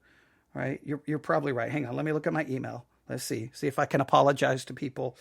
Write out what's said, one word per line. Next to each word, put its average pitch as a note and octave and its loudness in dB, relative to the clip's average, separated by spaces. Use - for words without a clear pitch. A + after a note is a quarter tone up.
Right? C3+ -4
You're, C#3+ -6
you're D3+ -2
probably D3 0
right. A#2 -2
Hang C#3 -2
on. A#2+ -6
Let D3 -2
me D#3 0
look D3+ -2
at D#3+ 0
my D#3 0
email. B2 -6
Let's B2+ -6
see. A#2+ -6
See - -4
if C#3 -2
I D3 4
can C3+ 4
apologize C3+ 4
to - -12
people C3 -6